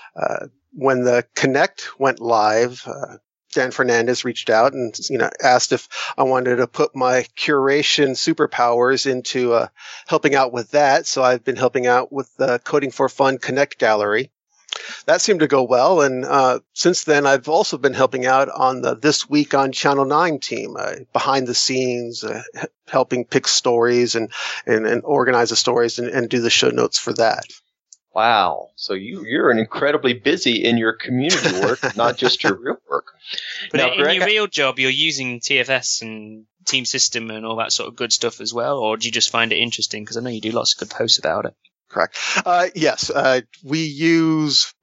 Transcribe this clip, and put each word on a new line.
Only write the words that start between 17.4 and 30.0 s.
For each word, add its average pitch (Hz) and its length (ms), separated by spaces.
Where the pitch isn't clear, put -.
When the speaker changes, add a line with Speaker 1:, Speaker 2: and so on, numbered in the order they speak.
Speaker 1:
also 165 280
been 131 160
helping 127 320
out 131 240
on 131 340
the 127 120
This 143 340
Week 147 240
on 135 200
Channel 139 320
Nine 151 340
team, 113 400
uh, 101 160
behind 135 360
the 120 60
scenes, 123 680
uh, 110 220
h-, - 100
helping 127 380
pick - 240
stories 120 680
and, 113 160
and, 110 220
and 117 180
organize 123 460
the 113 60
stories 120 420
and, 120 80
and 123 220
do 127 120
the 117 100
show 127 200
notes 117 300
for 123 140
that. 110 320
Speaker 2:
Wow! 101 640
So - 200
you, 120 300
you're 127 280
an 110 60
incredibly 135 560